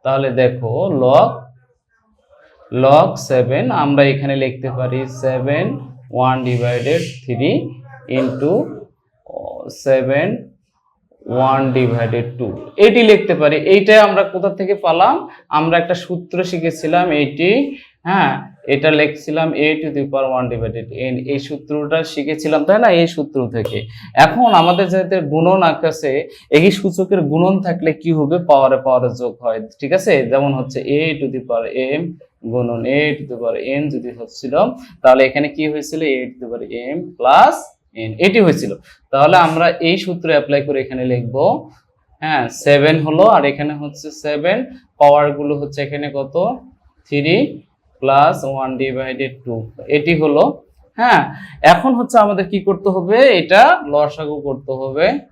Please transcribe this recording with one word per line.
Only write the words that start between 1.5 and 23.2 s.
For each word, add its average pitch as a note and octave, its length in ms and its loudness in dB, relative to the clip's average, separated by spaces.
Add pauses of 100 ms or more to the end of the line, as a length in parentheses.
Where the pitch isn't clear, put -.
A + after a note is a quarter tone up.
log D#3 240 6 (220)
seven C3 340 0 (180)
আমরা C#3+ 200 2 (100)
এখানে C#3 220 -4 (100)
লিখতে B2+ 240 -6 (100)
পারি B2+ 220 -4 (220)
seven C3+ 420 -2 (640)
one C3 120 0 (100)
divided B2 520 -2 (220)
three C3 320 -2 (600)
into, C3 340 -2 (100)
আহ, - 960 -16 (280)
seven C3+ 420 2 (1200)
one C3+ 140 2 (140)
divided A#2 480 0 (120)
two। G#2+ 140 -6 (320)
এটি A#3 160 6 (100)
লিখতে F#3 300 4
পারি। D3+ 160 4 (160)
এইটা G3+ 220 6 (120)
আমরা G3 160 2 (120)
কোথা F#3 240 -2
থেকে G3 160 -2 (120)
পালাম? F#3 300 4 (420)
আমরা E3 240 2
একটা F3 220 -2
সূত্র F3 320 -8 (140)
শিখেছিলাম E3 560 -2 (140)
এইটি, D3 300 0 (580)
হ্যাঁ, E3+ 240 2 (420)
এটা C#3+ 140 0 (120)
লিখছিলাম D#3 480 -2 (180)
a - 20 2 (120)
to D#3 160 -6
the C#3 60 -2 (100)
power C3+ 140 -2 (120)
one B2+ 140 -4
divided A2+ 360 -8 (240)
n, - 20 -4 (180)
এই C#3 160 -4
সূত্রটা D3 500 -6 (140)
শিখেছিলাম, D#3 560 -2
তাই G3+ 160 4
না? - 40 6 (120)
এই E3 160 2
সূত্র C#3+ 220 -6 (180)